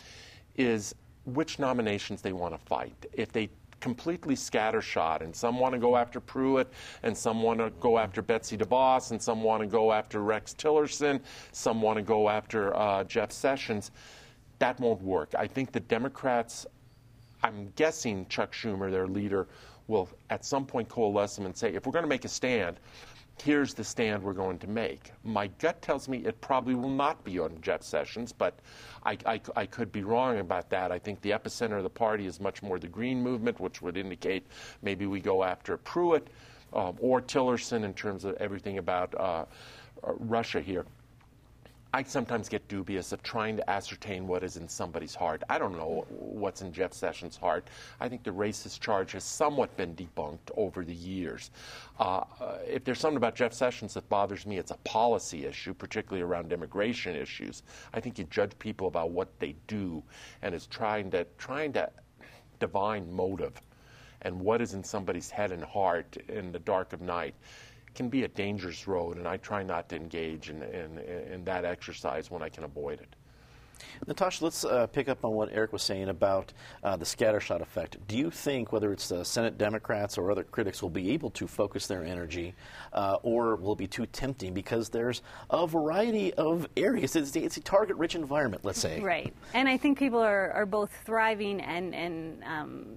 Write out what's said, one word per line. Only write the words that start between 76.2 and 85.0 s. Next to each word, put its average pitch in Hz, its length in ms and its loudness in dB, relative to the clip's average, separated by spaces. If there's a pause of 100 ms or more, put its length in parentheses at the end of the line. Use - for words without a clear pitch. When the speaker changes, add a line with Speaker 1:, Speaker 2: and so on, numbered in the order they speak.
Speaker 2:
uh, 98 140 0
the 82 80 -4
scattershot 104 560 2
effect. - 360 -6 (120)
Do 107 80 -2
you 156 140 2
think 135 420 -2
whether 104 200 2
it's - 160 -4
the 90 160 -2
Senate 117 340 0
Democrats 104 600 0
or 92 120 2
other 95 140 2
critics - 380 -2
will 92 80 0
be 92 220 0
able 139 180 0
to - 160 -4
focus 101 400 0
their 92 180 -2
energy, 87 500 -4 (380)
uh, 98 300 2
or 117 340 4
will 98 200 0
be 98 100 -2
too 113 200 -4
tempting 120 480 -4
because 110 340 0
there's 117 340 0 (280)